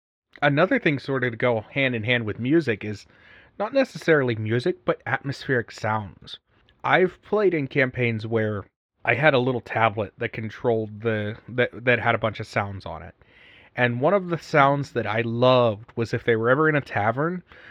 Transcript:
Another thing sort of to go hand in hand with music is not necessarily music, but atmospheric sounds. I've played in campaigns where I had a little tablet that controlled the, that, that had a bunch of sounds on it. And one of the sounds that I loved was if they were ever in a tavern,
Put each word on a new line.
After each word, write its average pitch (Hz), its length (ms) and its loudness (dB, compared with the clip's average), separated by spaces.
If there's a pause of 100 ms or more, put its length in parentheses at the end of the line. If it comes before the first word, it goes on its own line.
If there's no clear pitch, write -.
(420)
Another 147 360 2
thing 147 200 0
sort 135 260 -4
of 123 60 -2
to 113 60 -6
go 117 340 0
hand 135 240 0
in 110 80 -4
hand 117 240 0
with 104 120 -4
music 127 460 0
is 104 220 -10 (520)
not 208 140 -4
necessarily 156 640 2
music, 113 500 -2
but - 220 0
atmospheric 131 640 -4
sounds. - 680 -6 (440)
I've 170 400 2
played 208 320 2
in 143 140 -2
campaigns 123 580 0
where 110 380 -2 (400)
I 120 100 4
had 143 200 4
a 127 40 2
little 123 220 0
tablet 110 560 0
that 113 160 -6
controlled 110 680 -4
the, 110 340 -2 (140)
that, 120 340 -2
that 123 160 2
had 117 140 2
a 113 40 0
bunch 107 220 -4
of 110 60 -10
sounds 98 400 -6
on 82 160 -10
it. 85 120 -18 (640)
And 120 240 0
one 160 140 4
of 185 140 -2
the 165 100 -2
sounds 143 540 2
that 110 140 -4
I 107 140 -2
loved 117 720 2
was 117 200 -4
if 120 100 -6
they 117 120 4
were 113 120 0
ever 151 220 4
in 151 40 2
a 143 60 0
tavern, 131 640 -2 (280)